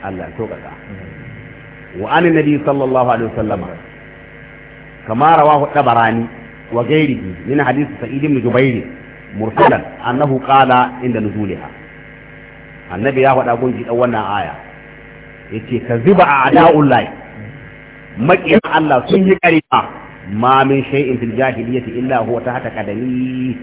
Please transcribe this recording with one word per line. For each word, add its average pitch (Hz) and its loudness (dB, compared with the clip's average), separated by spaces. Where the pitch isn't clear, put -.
Allah 90 -10
ya 82 -18
sauƙaƙa. 78 -12
Wa 101 -8
anin 170 4
nabi 147 2
sallallahu 131 0
alaihi 117 -2
wasallam, 104 -4
kama 147 4
rawahu 147 4
Tabarani 117 2
wa 117 0
ghairihi 107 -2
min 139 0
hadith 127 0
Sa'id 123 -6
ibn 139 0
Jubair 120 2
mursalan 107 0
annahu 131 0
qala 127 4
inda 113 -2
nuzuliha. 101 -6
Annabi 127 -2
ya 135 4
faɗa 120 0
gunji 120 -2
dan 117 -4
wannan 120 0
aya. 95 -4
Yace, 113 -6
"Kaziba 165 4
a'da'ullahi." 139 4
Maƙiyan 170 2
Allah 151 2
sun 190 4
yi 190 4
ƙarya. 156 2
"Ma 131 4
min 135 2
shay'in 135 0
fil 117 -6
jahiliyyati 123 -2
illa 127 -2
huwa 117 -4
tahta 123 -6
qadami." 127 -6